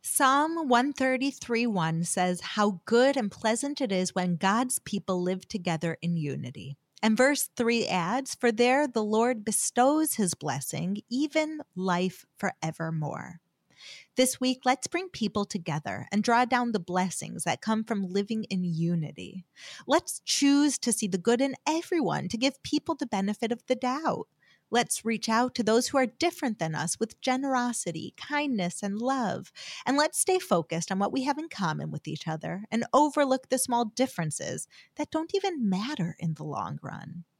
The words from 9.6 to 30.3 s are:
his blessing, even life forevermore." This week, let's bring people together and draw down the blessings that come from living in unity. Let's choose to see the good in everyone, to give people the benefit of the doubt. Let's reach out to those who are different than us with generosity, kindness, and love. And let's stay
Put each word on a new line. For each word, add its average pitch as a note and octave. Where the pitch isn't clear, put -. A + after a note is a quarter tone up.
his F#3+
blessing, D#3
even D4+
life F#3
forevermore." D#3+
This B3+
week, B3+
let's C4
bring F4+
people G#3
together D#3
and G#3
draw A#3+
down A#3+
the G#3+
blessings F3+
that -
come A3
from G3+
living G3+
in F#3
unity. E3+
Let's -
choose C#4+
to A#3
see G#3+
the F3+
good A#3
in C#4
everyone, D4
to A#3+
give C4
people D4+
the C#4
benefit G#3
of A#3
the B3+
doubt. C4
Let's -
reach A3+
out B3
to A#3
those A3+
who C#4
are C4
different D4
than D#3+
us D#3
with -
generosity, B3+
kindness, C4
and G3+
love. B3
And C#4
let's D#4
stay F#4